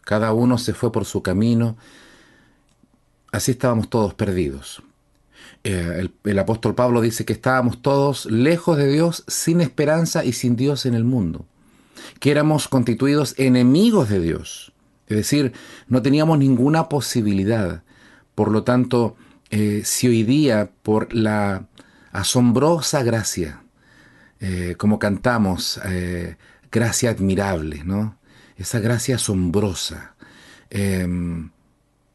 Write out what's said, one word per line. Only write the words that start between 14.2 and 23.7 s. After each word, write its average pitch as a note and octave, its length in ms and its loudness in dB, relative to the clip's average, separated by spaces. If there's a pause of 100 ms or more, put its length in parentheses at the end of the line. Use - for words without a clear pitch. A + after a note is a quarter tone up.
Dios. D#2+ 500 -6 (360)
Es G#2+ 100 -2
decir, C3+ 340 0 (380)
no B2 120 2
teníamos D3+ 380 4
ninguna C#3 480 4
posibilidad. G#2 960 -2 (520)
Por G#2+ 160 2
lo G#2+ 120 0
tanto, B2 540 0 (340)
eh, G#2 320 0
si - 240 -2
hoy A#2 160 4
día, A#2+ 480 2 (100)
por G#2+ 320 0
la G#2 540 -2 (460)
asombrosa B2+ 920 2
gracia, F#2+ 600 -4 (760)